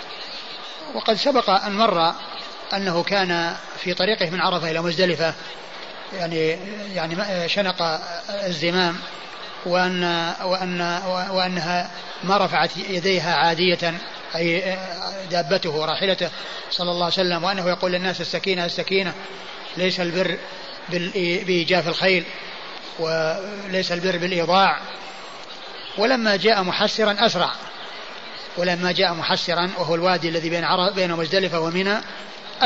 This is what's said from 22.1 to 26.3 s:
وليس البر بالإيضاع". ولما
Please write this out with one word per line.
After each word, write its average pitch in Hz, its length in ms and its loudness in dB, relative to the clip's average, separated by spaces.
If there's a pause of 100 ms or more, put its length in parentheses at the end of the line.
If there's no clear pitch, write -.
وليس 180 920 -2
البر 175 260 0
بالإيضاع". 175 640 4 (1160)
ولما 233 380 4